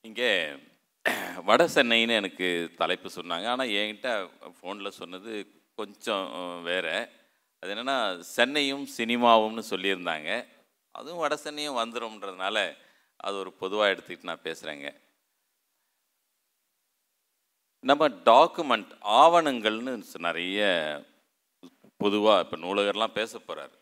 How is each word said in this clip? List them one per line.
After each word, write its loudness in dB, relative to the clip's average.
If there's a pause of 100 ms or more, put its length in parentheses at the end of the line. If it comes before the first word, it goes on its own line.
இங்கே 0 (920)
வட 6
சென்னைன்னு 2
எனக்கு -2
தலைப்பு -2
சொன்னாங்க. -8
ஆனா, -2
என்கிட்ட -4 (120)
ஃபோன்ல -12
சொன்னது -12 (240)
கொஞ்சம் -8
வேற. -4 (480)
அது -8
என்னன்னா, -4 (140)
சென்னையும் 0 (100)
சினிமாவும்னு 4
சொல்லியிருந்தாங்க. -4 (440)
அதுவும் -14
வட -2
சென்னையும் -6
வந்துரும்ன்றதுனால, -4 (400)
அது -6
ஒரு -10
பொதுவா 2
எடுத்துக்கிட்டு -4
நான் -10
பேசுறேங்க. -10 (2750)
நம்ம 4
டாக்குமெண்ட், 4 (120)
ஆவணங்கள்னு 4 (100)
ச-, -16
நிறைய -2 (1400)
பொதுவா 4
இப்ப -2
நூலகர்லாம் -2
பேசப் -8
போறாரு. -14